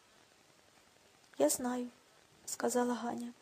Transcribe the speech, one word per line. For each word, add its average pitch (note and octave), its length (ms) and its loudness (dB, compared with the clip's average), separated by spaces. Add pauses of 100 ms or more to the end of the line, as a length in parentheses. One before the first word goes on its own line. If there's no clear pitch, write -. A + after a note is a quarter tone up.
(1400)
"Я C#4+ 100 8
знаю", B3 400 -2 (580)
сказала B3 480 0
Ганя. A#3+ 480 -6